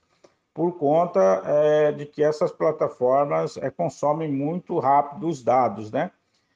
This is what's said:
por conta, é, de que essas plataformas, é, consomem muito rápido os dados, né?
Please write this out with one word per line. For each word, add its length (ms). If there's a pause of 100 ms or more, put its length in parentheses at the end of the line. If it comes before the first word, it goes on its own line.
(520)
por 260
conta, 680
é, 480
de 120
que 160
essas 300
plataformas, 1040
é, 120
consomem 600
muito 480
rápido 500
os 140
dados, 480
né? 220 (440)